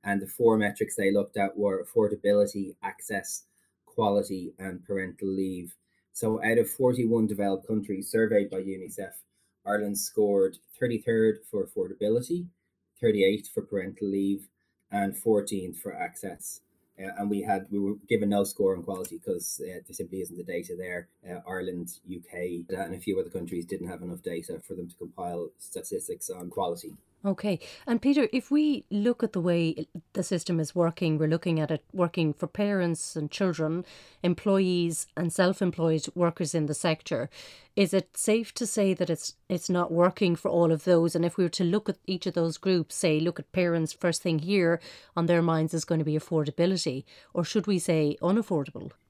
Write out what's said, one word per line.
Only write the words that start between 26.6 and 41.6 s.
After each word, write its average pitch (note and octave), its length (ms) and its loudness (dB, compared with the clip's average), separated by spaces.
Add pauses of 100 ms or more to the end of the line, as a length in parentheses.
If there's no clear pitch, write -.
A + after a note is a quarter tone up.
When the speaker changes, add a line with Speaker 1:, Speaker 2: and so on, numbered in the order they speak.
Speaker 2:
Okay. G3 340 -2 (280)
And A#3+ 120 0
Peter, C#4 320 4
if C4 200 -2
we D4+ 400 2
look G#3 320 0
at G#3+ 100 -2
the F3+ 80 0
way E3 460 2 (260)
the F#3+ 80 -4
system E3+ 380 0
is D3+ 160 -4
working, E3 420 2
we're D#3 100 2
looking E3 320 0
at D3+ 120 0
it D3+ 200 -2
working E3+ 400 0
for F3 140 -4
parents F#3 720 -2
and D3+ 160 -4
children, E3 540 0 (360)
employees F3+ 840 2 (100)
and E3 160 -2
self-employed F3 800 2
workers E3+ 400 0
in D3+ 140 0
the D3+ 80 -2
sector. D#3 520 -2 (480)
Is F#3+ 160 4
it F#3+ 240 0
safe A3 380 0
to A#3 140 -4
say G3 260 2
that F3 160 0
it's, - 240 -4 (160)
it's F3+ 200 -4
not F3 220 2
working F3 440 4
for - 140 -4
all E3+ 220 4
of D#3 120 2
those? E3+ 320 4
And E3+ 100 2
if E3+ 120 -2
we F#3 60 2
were E3+ 60 2
to - 140 -2